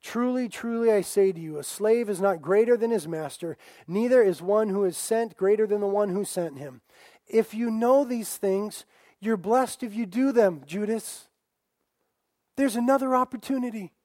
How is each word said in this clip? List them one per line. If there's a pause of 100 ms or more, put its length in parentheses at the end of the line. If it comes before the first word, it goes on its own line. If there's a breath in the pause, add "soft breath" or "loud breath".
Truly,
truly,
I
say
to
you,
a
slave
is
not
greater
than
his
master, (320 loud breath)
neither
is
one
who
is
sent
greater
than
the
one
who
sent
him. (440 soft breath)
If
you
know
these
things, (340 soft breath)
you're
blessed
if
you
do
them,
Judas.'" (1300)
There's
another
opportunity. (120)